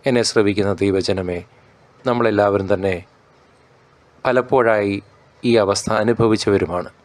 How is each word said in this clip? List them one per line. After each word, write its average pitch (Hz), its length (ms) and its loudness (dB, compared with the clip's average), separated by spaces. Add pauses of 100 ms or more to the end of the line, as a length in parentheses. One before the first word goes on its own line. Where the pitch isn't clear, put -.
എന്നെ 123 200 2
ശ്രവിക്കുന്ന 101 500 0
ദൈവജനമേ, 92 640 -2 (640)
നമ്മളെല്ലാവരും 104 680 2
തന്നെ 95 260 -2 (1300)
പലപ്പോഴായി 120 680 0 (500)
ഈ 120 140 0
അവസ്ഥ 98 360 0
അനുഭവിച്ചവരുമാണ്. 107 1000 0 (140)